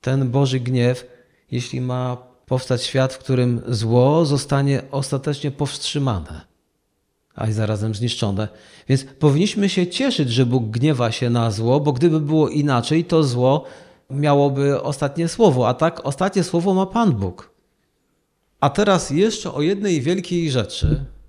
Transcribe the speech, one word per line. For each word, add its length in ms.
Ten 300
Boży 280
gniew, 480
jeśli 300
ma 360
powstać 380
świat, 300
w 40
którym 500
zło 580
zostanie 560
ostatecznie 600
powstrzymane, 920
a 120
i 60
zarazem 420
zniszczone. 520
Więc 140
powinniśmy 680
się 180
cieszyć, 420
że 160
Bóg 200
gniewa 460
się 180
na 220
zło, 280
bo 140
gdyby 260
było 300
inaczej, 560
to 180
zło 400
miałoby 720
ostatnie 460
słowo, 400
a 60
tak 320
ostatnie 380
słowo 300
ma 120
Pan 260
Bóg. 400
A 100
teraz 400
jeszcze 440
o 80
jednej 400
wielkiej 500
rzeczy. 540